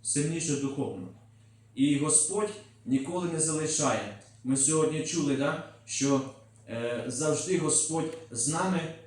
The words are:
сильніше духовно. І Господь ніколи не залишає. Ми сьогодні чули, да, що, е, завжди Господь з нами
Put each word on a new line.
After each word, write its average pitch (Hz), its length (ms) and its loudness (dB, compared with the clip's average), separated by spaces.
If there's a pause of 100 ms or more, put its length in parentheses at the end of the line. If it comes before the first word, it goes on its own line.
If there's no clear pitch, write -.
сильніше 151 520 0
духовно. 127 520 -4 (680)
І 139 220 4
Господь 196 540 2 (340)
ніколи 165 480 0
не 156 60 -2
залишає. 143 760 0 (260)
Ми 135 140 2
сьогодні 156 480 2
чули, 143 300 0
да, - 380 -2 (120)
що, 139 360 2 (480)
е, 117 380 -4
завжди 156 500 0
Господь - 600 0 (140)
з 123 160 -2
нами 175 320 0 (280)